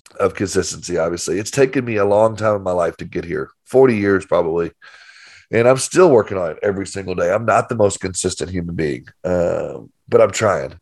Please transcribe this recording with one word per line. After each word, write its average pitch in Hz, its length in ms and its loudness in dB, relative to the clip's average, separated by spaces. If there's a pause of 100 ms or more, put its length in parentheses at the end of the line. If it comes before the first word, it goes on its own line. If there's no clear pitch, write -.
(200)
of 95 140 0
consistency, 87 640 -4
obviously. 85 400 -2
It's 110 120 -8
taken 139 340 2
me 117 120 -4
a 101 80 2
long 107 320 2
time 107 200 0
in 95 60 -6
my 92 100 -4
life 85 260 -2
to 85 80 -12
get 85 180 -8
here, 78 260 -6 (140)
forty 127 320 4
years 101 300 0
probably. 85 440 0 (800)
And 117 160 4
I'm 131 120 4
still 170 320 4
working 104 280 4
on 85 140 -4
it - 100 -14
every 98 240 -2
single 95 300 -8
day. 87 160 0
I'm 110 120 0
not 110 240 0
the 120 60 -4
most 104 260 2
consistent - 500 -4
human 87 260 -6
being, 71 300 -4 (180)
um, 85 680 -2 (200)
but 117 100 6
I'm 104 120 4
trying, 85 500 -2